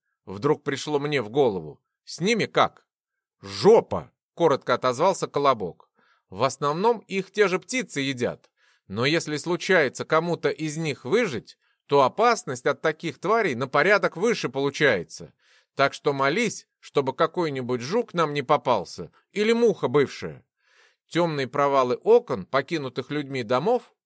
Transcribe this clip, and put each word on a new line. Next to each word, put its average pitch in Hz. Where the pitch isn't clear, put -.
Вдруг 107
пришло 143
мне 143
в 104
голову. 110
«С -
ними 190
как?» -
«Жопа!» — 98
коротко 139
отозвался 131
Колобок. 127
«В 95
основном 160
их 190
те 208
же 175
птицы 247
едят. 123
Но 110
если 151
случается 160
кому-то 160
из 151
них 160
выжить, 147
то 143
опасность 202
от 143
таких 156
тварей 196
на 127
порядок 175
выше 185
получается. 127
Так 139
что -
молись, 143
чтобы 135
какой-нибудь 139
жук 180
нам 156
не 143
попался 117
или 214
муха 226
бывшая». 117
Темные 156
провалы 139
окон, 180
покинутых 139
людьми 135
домов, 147